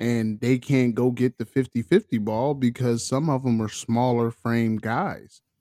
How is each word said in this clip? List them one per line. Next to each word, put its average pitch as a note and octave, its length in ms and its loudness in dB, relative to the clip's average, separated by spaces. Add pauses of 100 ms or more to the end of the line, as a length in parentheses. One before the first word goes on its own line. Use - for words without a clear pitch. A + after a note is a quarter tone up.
And A2 360 0
they B2 180 2
can't B2 360 2
go B2 160 2
get B2 280 -2
the A#2 60 -6
fifty B2 380 -2
fifty E3+ 360 2
ball A2 360 -2
because A#2+ 500 -2
some C#3+ 240 -2
of C3+ 160 0
'em A#2 160 2
are G#2+ 80 -2
smaller A#2+ 640 0
frame A#2 460 0
guys. A2+ 720 -6
<sighs> - 40 -20 (100)